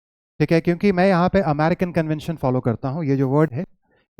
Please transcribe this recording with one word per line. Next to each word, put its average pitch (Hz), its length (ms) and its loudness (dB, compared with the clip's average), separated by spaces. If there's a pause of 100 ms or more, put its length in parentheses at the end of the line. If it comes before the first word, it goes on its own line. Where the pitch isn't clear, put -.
(400)
ठीक 151 120 0
है, 165 100 4
क्योंकि 170 300 0
मैं 180 160 2
यहाँ 185 220 2
पे 196 120 2
अमेरिकन 165 500 0
कन्वेंशन 160 440 -4
फॉलो 127 240 -2
करता 127 300 -2
हूँ। 131 160 -6
ये 135 120 0
जो 135 120 0
वर्ड 147 240 2
है, 113 120 -8 (540)